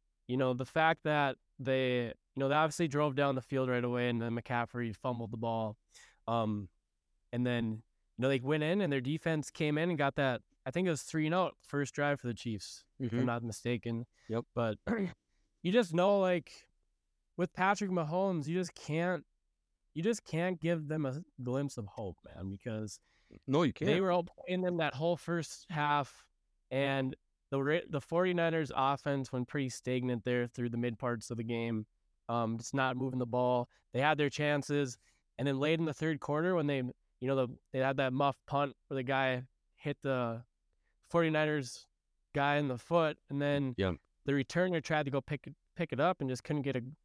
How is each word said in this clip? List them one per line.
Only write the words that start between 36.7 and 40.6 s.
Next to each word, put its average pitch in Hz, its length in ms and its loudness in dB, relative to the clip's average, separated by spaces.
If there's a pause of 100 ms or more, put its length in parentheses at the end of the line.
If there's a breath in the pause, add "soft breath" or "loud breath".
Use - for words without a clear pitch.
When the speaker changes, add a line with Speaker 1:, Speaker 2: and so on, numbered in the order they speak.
Speaker 1:
you - 500 -6
know, 139 80 2
the, 127 140 2 (240)
they 135 80 0
had 135 160 2
that 131 160 0
muff 139 240 2 (100)
punt 143 300 -2 (100)
where 139 100 -6
the 131 60 -2
guy 131 400 0 (320)
hit 143 300 -6
the 123 400 -2 (640)